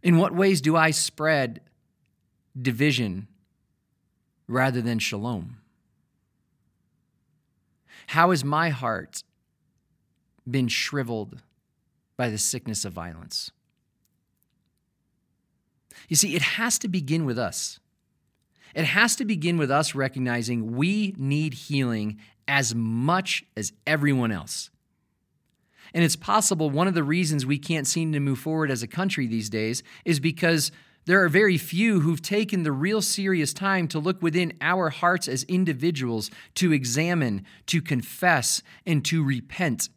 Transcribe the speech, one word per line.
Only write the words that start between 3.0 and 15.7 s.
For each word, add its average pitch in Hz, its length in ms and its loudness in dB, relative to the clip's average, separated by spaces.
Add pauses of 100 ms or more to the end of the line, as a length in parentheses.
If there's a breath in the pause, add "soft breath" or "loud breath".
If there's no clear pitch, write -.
rather 127 340 2
than 113 180 0
shalom? 107 580 -6 (2500 loud breath)
How 170 240 4
has 147 120 2
my 156 260 0
heart 117 540 -6 (1300)
been 127 180 0
shriveled 117 760 -4 (760)
by 120 120 -2
the 107 80 -4
sickness 110 460 -4
of 95 100 -8
violence?" 85 580 -10 (2500 loud breath)